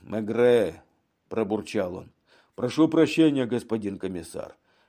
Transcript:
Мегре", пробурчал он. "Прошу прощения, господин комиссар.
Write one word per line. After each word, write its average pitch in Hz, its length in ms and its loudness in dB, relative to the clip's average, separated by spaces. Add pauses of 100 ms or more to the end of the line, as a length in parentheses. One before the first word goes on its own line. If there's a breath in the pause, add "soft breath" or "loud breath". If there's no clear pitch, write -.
Мегре", 110 800 2 (460)
пробурчал 101 640 -4
он. - 160 -16 (440 soft breath)
"Прошу 151 340 2
прощения, 156 560 2
господин 110 520 -4
комиссар. 87 600 -10 (320)